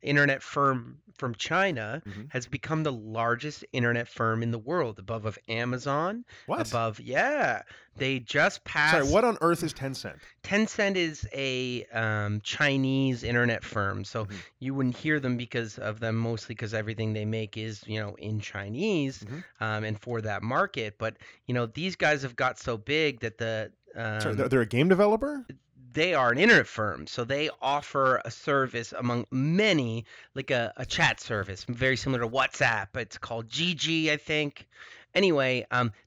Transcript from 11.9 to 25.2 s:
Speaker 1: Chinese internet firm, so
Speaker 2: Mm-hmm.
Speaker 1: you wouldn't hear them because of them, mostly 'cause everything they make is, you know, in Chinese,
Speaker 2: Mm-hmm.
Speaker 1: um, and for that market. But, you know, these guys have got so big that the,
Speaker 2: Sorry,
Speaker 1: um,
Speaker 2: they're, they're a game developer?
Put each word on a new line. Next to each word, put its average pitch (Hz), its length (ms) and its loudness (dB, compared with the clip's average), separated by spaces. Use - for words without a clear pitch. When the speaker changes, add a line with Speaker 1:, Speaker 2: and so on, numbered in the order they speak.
Speaker 1:
Chinese 135 800 2
internet 120 400 2
firm, 101 400 -2
so 110 220 -6
Speaker 2:
Mm-hmm. 98 100 -10
Speaker 1:
you 131 140 -4
wouldn't 131 220 2
hear 156 240 0
them 127 160 0
because 117 420 -4
of 110 220 -6
them, 113 160 0
mostly 113 380 -2
'cause 110 200 -6
everything 110 400 -2
they 107 100 -2
make 110 320 -4
is, 110 300 -8
you 107 120 -4
know, 101 180 -6
in 107 240 -4
Chinese, 135 840 -2
Speaker 2:
Mm-hmm. 120 140 -10
Speaker 1:
um, 107 240 -2
and 110 160 -2
for 120 200 -4
that 104 220 -4
market. 123 560 -2
But, 110 180 -2
you 123 80 -2
know, 120 120 0
these 165 300 -6
guys 151 260 4
have 123 140 -8
got 127 220 0
so 120 180 -4
big 143 440 0
that 113 180 -6
the, 110 340 -4
Speaker 2:
Sorry, 113 100 -6
Speaker 1:
um, 107 40 0
Speaker 2:
they're, 120 120 0
they're 127 140 4
a 113 40 2
game 127 220 2
developer? 220 580 2